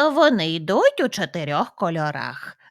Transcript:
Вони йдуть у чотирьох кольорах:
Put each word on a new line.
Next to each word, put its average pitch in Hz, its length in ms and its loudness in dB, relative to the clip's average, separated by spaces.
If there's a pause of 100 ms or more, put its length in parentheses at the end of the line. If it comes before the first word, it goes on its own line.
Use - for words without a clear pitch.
(120)
Вони 269 380 4
йдуть 202 500 2
у 277 80 0
чотирьох 160 680 -4
кольорах: 151 840 -4 (140)